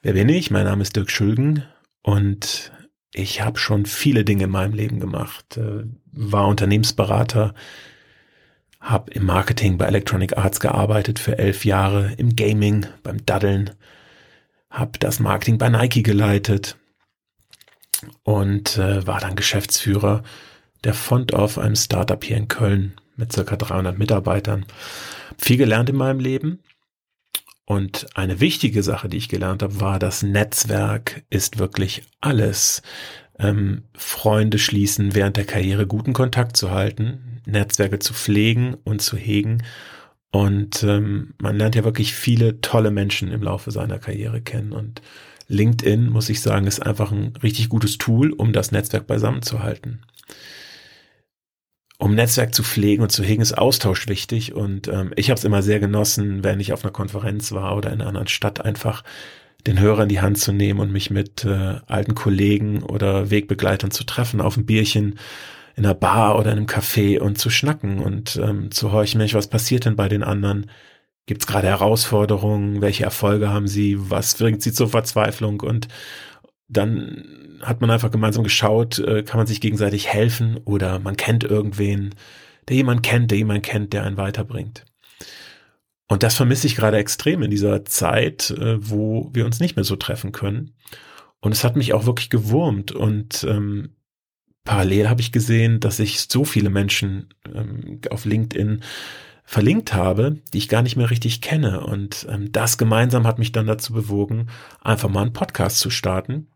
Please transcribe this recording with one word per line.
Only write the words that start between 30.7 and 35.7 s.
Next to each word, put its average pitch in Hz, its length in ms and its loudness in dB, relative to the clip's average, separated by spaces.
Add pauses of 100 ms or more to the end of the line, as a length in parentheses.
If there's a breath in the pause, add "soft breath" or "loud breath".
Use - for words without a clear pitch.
ist 101 300 -2
wirklich 95 440 -2 (180)
alles. 107 600 0 (560 loud breath)
Ähm, 101 460 0 (100)
Freunde 107 640 0
schließen, 101 580 0
während 98 200 2
der 101 80 0
Karriere 98 420 0